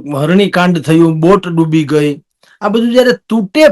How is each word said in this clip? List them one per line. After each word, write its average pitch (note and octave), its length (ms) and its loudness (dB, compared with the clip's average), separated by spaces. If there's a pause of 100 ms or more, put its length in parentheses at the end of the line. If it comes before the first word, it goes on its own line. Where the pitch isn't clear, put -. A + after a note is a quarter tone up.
(180)
હરણીકાંડ F3+ 600 0
થયું, D#3+ 420 2
બોટ F#3 280 2
ડૂબી D#3+ 360 -2
ગઈ, D3 380 -2 (380)
આ G3+ 80 -4
બધું A#3 240 -2
જ્યારે B3 200 2
તૂટે A#3 600 0